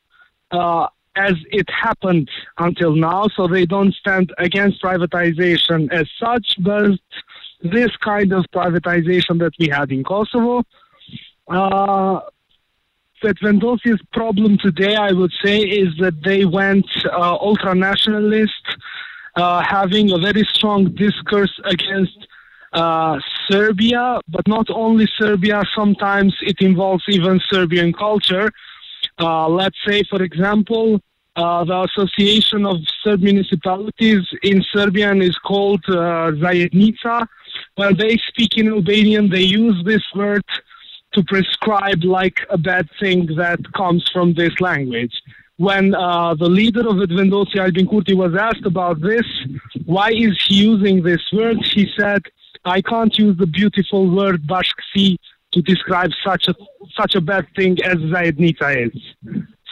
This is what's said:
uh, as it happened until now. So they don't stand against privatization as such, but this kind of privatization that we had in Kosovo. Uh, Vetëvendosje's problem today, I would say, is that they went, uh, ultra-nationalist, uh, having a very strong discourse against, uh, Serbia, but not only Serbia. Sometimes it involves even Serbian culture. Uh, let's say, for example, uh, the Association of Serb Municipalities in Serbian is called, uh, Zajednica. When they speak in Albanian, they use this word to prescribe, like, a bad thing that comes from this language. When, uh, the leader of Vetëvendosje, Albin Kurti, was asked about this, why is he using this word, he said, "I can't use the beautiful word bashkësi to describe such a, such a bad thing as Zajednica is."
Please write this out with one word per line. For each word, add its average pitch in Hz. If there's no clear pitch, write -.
uh, 170
as 196
it 196
happened 185
until 170
now. 175
So 185
they 180
don't 196
stand 190
against 196
privatization 170
as 165
such, 233
but 202
this 214
kind 202
of 185
privatization 175
that 170
we 165
had 143
in 131
Kosovo. 233
Uh, 196
Vetëvendosje's 208
problem 214
today, 196
I 208
would 185
say, 202
is 196
that 175
they 196
went, 196
uh, 175
ultra-nationalist, 208
uh, 175
having 196
a 180
very 202
strong 202
discourse 202
against, 196
uh, 160
Serbia, 226
but 160
not 220
only 220
Serbia. 208
Sometimes 196
it 202
involves 190
even 190
Serbian 175
culture. 208
Uh, 165
let's 185
say, 208
for 196
example, 208
uh, 170
the 180
Association 202
of 196
Serb 208
Municipalities 196
in 196
Serbian 202
is 180
called, 202
uh, 170
Zajednica. 202
When 196
they 220
speak -
in 220
Albanian, 208
they 185
use 202
this 214
word 202
to 196
prescribe, 196
like, 185
a 196
bad 180
thing 180
that 175
comes 175
from 175
this 165
language. 135
When, 196
uh, 170
the 170
leader 220
of 208
Vetëvendosje, 196
Albin 185
Kurti, 202
was 185
asked 220
about 175
this, 220
why 196
is 220
he 202
using 202
this 175
word, 220
he 202
said, 202
"I 185
can't 226
use 208
the 190
beautiful 190
word 185
bashkësi 185
to 180
describe 180
such 185
a, 180
such 202
a 190
bad 190
thing 185
as 185
Zajednica 165
is." -